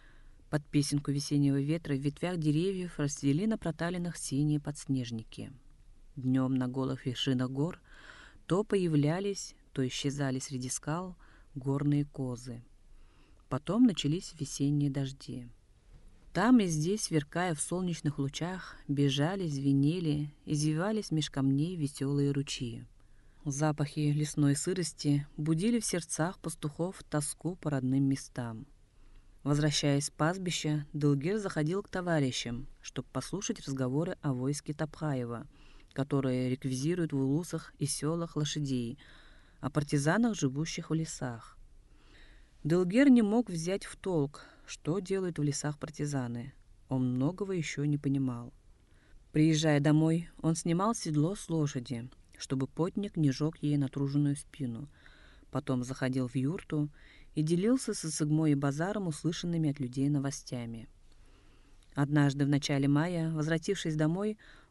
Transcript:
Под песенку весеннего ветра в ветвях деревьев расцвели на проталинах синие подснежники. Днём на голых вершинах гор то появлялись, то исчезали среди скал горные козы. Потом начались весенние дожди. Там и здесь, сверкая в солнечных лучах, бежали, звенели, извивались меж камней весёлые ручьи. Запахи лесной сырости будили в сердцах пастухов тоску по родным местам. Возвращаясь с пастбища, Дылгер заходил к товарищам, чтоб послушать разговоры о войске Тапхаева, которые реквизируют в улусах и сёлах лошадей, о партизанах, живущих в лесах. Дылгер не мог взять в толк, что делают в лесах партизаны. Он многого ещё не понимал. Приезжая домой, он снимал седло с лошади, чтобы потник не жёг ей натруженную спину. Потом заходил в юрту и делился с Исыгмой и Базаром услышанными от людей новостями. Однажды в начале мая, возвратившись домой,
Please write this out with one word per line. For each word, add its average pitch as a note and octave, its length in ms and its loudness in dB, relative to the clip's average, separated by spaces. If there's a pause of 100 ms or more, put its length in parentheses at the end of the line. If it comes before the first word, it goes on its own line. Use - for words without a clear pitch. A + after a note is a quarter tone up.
(520)
Под D3+ 160 0
песенку C#3+ 440 0
весеннего C#3+ 480 2
ветра D3 360 -2
в C3 40 0
ветвях F3 380 -2
деревьев E3+ 640 0
расцвели C#3+ 480 0
на A3 100 0
проталинах E3+ 580 -4
синие D3 440 0
подснежники. A#2+ 920 -6 (640)
Днём C3 380 2
на B2+ 140 0
голых C3 400 -4
вершинах B2+ 420 0
гор C#3 320 -2 (640)
то F#3+ 180 2
появлялись, F3+ 920 0 (180)
то C3+ 120 0
исчезали C3+ 540 -2
среди B2+ 300 -6
скал F3 480 -6 (380)
горные C#3+ 500 2
козы. B2 580 -8 (840)
Потом A#3 360 4
начались E3 540 2
весенние C#3+ 520 0
дожди. C3 580 -6 (840)
Там A#3 280 8
и G3 80 4
здесь, E3 380 0
сверкая E3 500 0
в D3 40 -8
солнечных E3+ 600 -2
лучах, E3 580 -6 (100)
бежали, C#3+ 600 2
звенели, D3 840 2 (140)
извивались D#3 640 0
меж D#3 200 0
камней C#3 440 2
весёлые C#3+ 560 0
ручьи. A#2+ 540 -4 (600)
Запахи D3 640 0
лесной D3 460 2
сырости D3 680 0 (120)
будили E3 420 2
в G#3+ 60 -4
сердцах F3 540 -2
пастухов D#3+ 720 -6
тоску - 460 -4
по - 140 -6
родным C3 340 2
местам. A#2+ 640 -4 (760)
Возвращаясь D3 640 2
с - 20 -6
пастбища, D#3 800 -2
Дылгер D3 460 2
заходил F#3 440 -2
к - 60 -10
товарищам, C#3 800 0 (140)
чтоб - 260 -8
послушать - 580 -6
разговоры C3+ 560 -2
о C#3 120 0
войске C#3 400 -4
Тапхаева, C3 720 -4 (460)
которые C3 560 0
реквизируют C#3+ 640 -2
в C#3 40 0
улусах D3 640 0
и C#3+ 60 -2
сёлах E3 500 -2
лошадей, C#3 640 -2 (640)
о - 80 -4
партизанах, D#3 640 2
живущих D3+ 540 -2
в D#3 40 -2
лесах. C3+ 640 -6 (1080)
Дылгер F3+ 440 4
не A#3+ 120 10
мог A3 280 2
взять F3 360 -4
в - 100 -14
толк, D3+ 500 -2 (200)
что - 340 -4
делают F#3 400 -4
в D3 40 0
лесах D3 360 -2
партизаны. C3 720 -6 (360)
Он B2+ 240 0
многого F3+ 400 0
ещё D3 320 -2
не D3 120 2
понимал. C3 540 -2 (800)
Приезжая D#3 480 4
домой, D#3+ 480 4 (140)
он D#3+ 140 2
снимал F3+ 380 0
седло D#3+ 400 0
с - 140 -12
лошади, C3 640 -2 (300)
чтобы C3 280 -4
потник F3+ 500 -4
не D3+ 140 4
жёг D3+ 320 -2
ей D3 140 2
натруженную C#3+ 580 0
спину. B2+ 520 -8 (600)
Потом C3 340 -2
заходил B2+ 440 -2
в B2 80 -6
юрту D3+ 560 -2 (420)
и D#3 80 -2
делился G#3 540 2
с - 100 -8
Исыгмой D#3 460 2
и C#3+ 40 4
Базаром E3 520 -2
услышанными E3 640 -2
от C#3 80 -6
людей C3+ 280 -2
новостями. B2 800 -4 (1080)
Однажды C#3+ 500 4
в C#3 40 2
начале C#3 380 2
мая, D#3+ 440 2
возвратившись D#3+ 640 -2
домой, F3+ 420 0 (320)